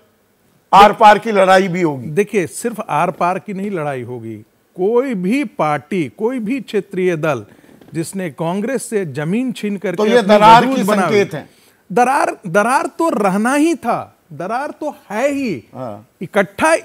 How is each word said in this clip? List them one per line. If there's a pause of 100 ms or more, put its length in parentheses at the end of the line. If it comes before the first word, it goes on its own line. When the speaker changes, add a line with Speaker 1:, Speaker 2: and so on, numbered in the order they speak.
(720)
Speaker 1:
आर
पार
की
लड़ाई
भी
होगी।
Speaker 2:
देखिए,
सिर्फ
आर
पार
की
नहीं
लड़ाई
होगी। (400)
कोई
भी
पार्टी,
कोई
भी
क्षेत्रीय
दल (480)
जिसने
कांग्रेस
से
जमीन
छीन
करके
Speaker 1:
तो
ये
Speaker 2:
अपनी
Speaker 1:
दरार
Speaker 2:
वजूद
Speaker 1:
की
Speaker 2:
बनाई,
Speaker 1:
संकेत
है। (420)
Speaker 2:
दरार, (100)
दरार
तो
रहना
ही
था, (160)
दरार
तो (160)
है
ही। (120)
Speaker 1:
हाँ। (120)
Speaker 2:
इकट्ठा (120)